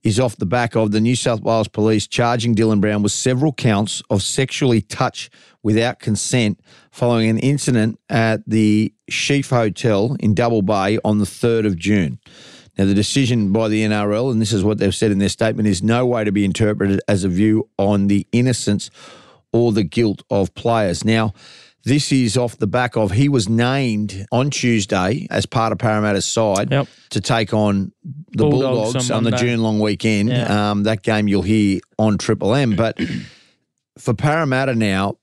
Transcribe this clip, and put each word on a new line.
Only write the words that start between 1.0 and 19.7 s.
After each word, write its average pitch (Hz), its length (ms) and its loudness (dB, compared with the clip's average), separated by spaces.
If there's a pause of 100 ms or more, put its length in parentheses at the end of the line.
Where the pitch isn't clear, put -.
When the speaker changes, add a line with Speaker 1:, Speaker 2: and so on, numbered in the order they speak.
Speaker 1:
New 120 140 2
South 113 260 -2
Wales 113 260 0
Police 110 380 0
charging 120 480 0
Dylan 110 260 2
Brown 107 220 0
with 101 100 0
several 127 420 0
counts 107 580 -2
of 98 100 2
sexually 127 600 0
touch - 500 -6 (320)
without 113 340 0
consent 110 640 -2 (320)
following 117 360 0
an 113 120 0
incident 123 680 0
at 110 400 0
the 107 460 2 (160)
Sheaf - 400 -2
Hotel 113 680 0
in 104 160 2
Double 117 260 2
Bay 101 420 0
on 104 140 2
the 104 80 0
third 113 400 0
of 98 100 0
June. 85 440 0 (580)
Now, 98 80 2
the 98 80 2
decision 110 580 0
by 110 160 0
the 107 160 0
N 107 80 0
R 104 220 -2
L, 123 160 -2
and 113 120 0
this 107 120 0
is 98 100 0
what 104 140 0
they've 98 180 0
said 110 160 0
in 98 80 0
their 101 80 0
statement, 110 400 -2
is 95 160 0
no 117 220 2
way 120 180 0
to 104 80 -2
be 101 140 0
interpreted 101 640 0
as 98 180 0
a 95 40 0
view 107 380 2 (100)
on 101 300 2
the 101 240 0
innocence 120 580 0 (640)
or 117 220 2